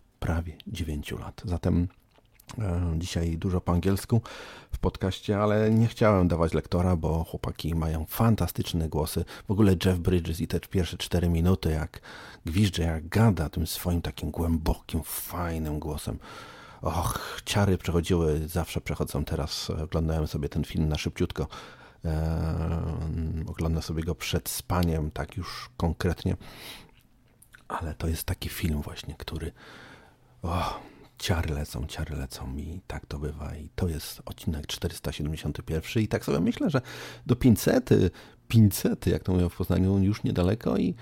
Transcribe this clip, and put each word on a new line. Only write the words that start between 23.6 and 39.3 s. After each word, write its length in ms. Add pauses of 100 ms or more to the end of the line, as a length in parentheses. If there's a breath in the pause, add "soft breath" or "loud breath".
sobie 200
go 120
przed 340
spaniem, 640
tak 260
już 400
konkretnie. 600 (1300 loud breath)
Ale 280
to 120
jest 160
taki 260
film 320
właśnie, 340
który, 360 (920 loud breath)
o, 380 (380 loud breath)
ciary 360
lecą, 340
ciary 280
lecą 420
i 300
tak 180
to 140
bywa. 360
I 200
to 120
jest 380
odcinek 420
czterysta 440
siedemdziesiąty 520
pierwszy 380
i 60
tak 180
sobie 140
myślę, 300
że 120 (440 loud breath)
do 100
pięćsety, 760 (360 loud breath)
pięćsety, 640
jak 140
to 80